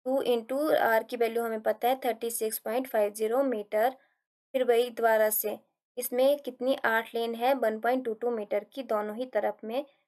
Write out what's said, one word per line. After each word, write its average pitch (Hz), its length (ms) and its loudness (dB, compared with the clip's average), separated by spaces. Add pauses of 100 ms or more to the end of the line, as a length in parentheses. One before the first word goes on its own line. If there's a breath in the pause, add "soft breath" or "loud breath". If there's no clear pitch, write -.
टू 262 180 0
into 240 340 0 (240)
R 226 280 4
की 247 80 -6
वैल्यू 233 260 0
हमें 226 180 -4
पता 220 260 0
है 262 180 2
थर्टी 233 240 -2
सिक्स 220 280 -4
पॉइंट 240 300 -4
फ़ाइव 208 260 0
ज़ीरो 220 300 0
मीटर। 220 460 0 (640 soft breath)
फिर 254 100 2
वही 240 260 4
दोबारा 220 400 4
से 214 280 -4 (400)
इसमें 254 420 2
कितनी? 262 360 -2
आठ 226 400 0
लेन 233 200 -4
है 247 180 2
वन 220 260 0
पॉइंट 254 260 0
टू 226 80 -4
टू 240 180 -4
मीटर 208 320 -4
की 262 200 -12
दोनों 214 320 -4
ही 254 100 -6
तरफ 214 380 -2
में, 240 220 -6 (220 soft breath)